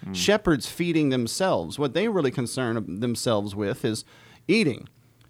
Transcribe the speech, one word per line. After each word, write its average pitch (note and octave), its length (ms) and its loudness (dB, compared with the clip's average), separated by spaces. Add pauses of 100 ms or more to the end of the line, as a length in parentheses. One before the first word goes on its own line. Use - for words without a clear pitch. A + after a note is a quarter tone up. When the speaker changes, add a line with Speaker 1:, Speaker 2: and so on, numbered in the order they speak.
Speaker 1:
Mm. F#2+ 100 -8
Speaker 2:
Shepherds F3 520 2
feeding D#3+ 420 0
themselves. B2 680 0
What C3+ 160 -2
they G3 140 0
really E3+ 240 2
concern A#2 680 -2
themselves A2 560 0
with G#2 300 -2
is A2 180 -2 (440)
eating. F3 400 2 (420)